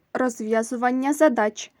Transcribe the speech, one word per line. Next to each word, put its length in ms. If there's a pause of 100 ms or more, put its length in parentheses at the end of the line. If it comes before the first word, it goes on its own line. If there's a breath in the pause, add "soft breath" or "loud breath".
(120)
розв'язування 1000
задач, 680